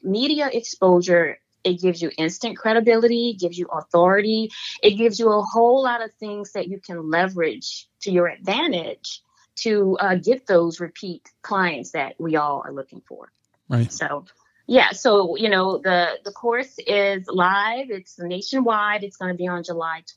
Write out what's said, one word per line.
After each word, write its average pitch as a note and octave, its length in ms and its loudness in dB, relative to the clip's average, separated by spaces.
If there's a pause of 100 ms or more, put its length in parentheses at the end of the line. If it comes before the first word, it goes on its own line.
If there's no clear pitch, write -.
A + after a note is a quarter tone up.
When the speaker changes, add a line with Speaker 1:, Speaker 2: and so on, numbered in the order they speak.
Speaker 1:
Media C#4 500 0
exposure, F3+ 840 2 (260)
it F3+ 160 0
gives F3 200 0
you E3 160 -4
instant F#3 400 -4
credibility, A#3 760 2
it G3 100 -8
gives F3 180 -4
you F3+ 80 -4
authority, G3+ 840 2 (340)
it G#3 100 8
gives G#3+ 260 2
you A3+ 140 4
a G#3 100 4
whole A#3 400 4
lot A#3+ 200 -2
of A3 120 -10
things G#3 380 -10
that F3 160 -6
you F#3+ 120 -10
can E3 300 -10
leverage E3+ 760 -2 (140)
to G3 100 -4
your F3 160 4
advantage G3 920 -6 (340)
to, G#3 420 2
uh, F#3 160 2
get G3 320 0
those E3+ 320 4
repeat F3 500 -12 (140)
clients F3 500 -2
that C#3 280 -6
we D#3+ 160 -2
all D3 280 -2
are C#3 80 -14
looking C3+ 360 -14
for. - 240 -20 (360)
Speaker 2:
Right. A#2 240 0
Speaker 1:
So, D3 340 -6 (420)
yeah, B3 240 6
so, G3+ 440 2
you A3 120 0
know, F#3+ 300 2
the, F3+ 460 0
the G3+ 60 -14
course A#3+ 460 -4 (100)
is G3 400 0
live. G3+ 640 0
It's F#3+ 300 -12
nationwide. G#3 840 -2
It's G3+ 140 -12
gonna F#3 180 -6
be F3 140 -4
on F3 160 -6
July E3 400 -8 (120)